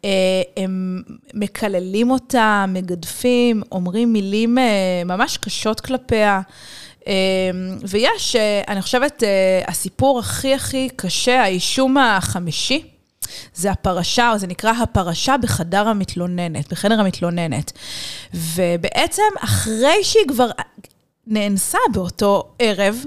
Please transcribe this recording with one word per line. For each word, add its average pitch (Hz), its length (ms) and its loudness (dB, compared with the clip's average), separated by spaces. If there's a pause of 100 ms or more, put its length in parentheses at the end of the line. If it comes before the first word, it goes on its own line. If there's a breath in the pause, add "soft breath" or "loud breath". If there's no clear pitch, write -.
אה, 202 40 -2 (480)
הם 185 440 -4 (320)
מקללים 202 760 0
אותה, 220 560 2
מגדפים, 196 920 0 (100)
אומרים 190 420 0
מילים, 214 440 2
אה, 262 60 4 (420)
ממש 190 320 -2
קשות - 420 -4
כלפיה. 214 640 2 (680 loud breath)
אה, 208 60 -2 (760)
ויש, 247 480 0
אה, 208 320 2
אני 202 140 -4
חושבת, 254 420 0
אה, 208 60 2 (380)
הסיפור 247 520 0
הכי, 269 340 -2
הכי 262 420 -2
קשה, 247 480 0
האישום 262 540 2
החמישי, 196 840 0 (720 loud breath)
זה 190 160 -2
הפרשה, 190 600 0
או 214 60 0
זה 190 100 -4
נקרא 214 240 -2 (120)
הפרשה 202 540 0
בחדר 202 500 0
המתלוננת, 175 840 -4
בחדר 214 280 0
המתלוננת. 175 720 -2 (600 loud breath)
ובעצם, 175 920 0 (160)
אחרי 226 640 2
שהיא 415 240 4
כבר 247 220 2 (800)
נאנסה 208 500 0 (160)
באותו 196 500 2 (160)
ערב 214 480 0